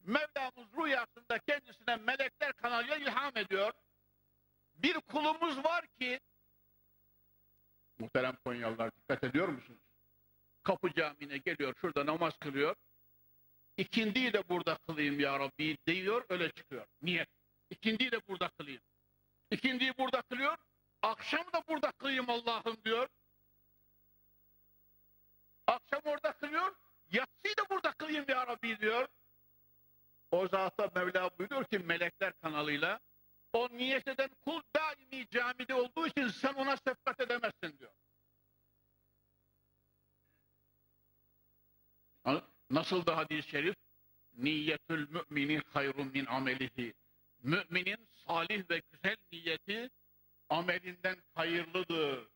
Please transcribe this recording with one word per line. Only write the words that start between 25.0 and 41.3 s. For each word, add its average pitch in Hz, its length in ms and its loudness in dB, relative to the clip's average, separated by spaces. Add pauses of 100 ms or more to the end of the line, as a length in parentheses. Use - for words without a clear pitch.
Akşam 247 380 2
orada 294 280 -2
kılıyor, 320 440 -2 (360)
"Yatsıyı 269 440 -2
da 415 140 0
burada 370 220 0
kılayım 311 360 -4
ya 254 180 0
Rabbi," 226 340 -4
diyor. 226 280 2 (1300)
O 185 140 2
zata 190 460 2
Mevla 180 440 2
buyuruyor 254 260 -2
ki 208 140 -2
melekler 175 540 0 (100)
kanalıyla, 151 580 0 (520)
"O 240 180 2
niyet 254 380 -2
eden 269 220 0 (140)
kul 311 180 -4 (140)
daimi 269 540 -4
camide 247 440 -2
olduğu 254 320 2
için 269 220 2
sen 269 260 0
ona 269 220 2
şefkat 254 440 -4
edemezsin." 233 580 -2
diyor. 117 140 -20 (4000)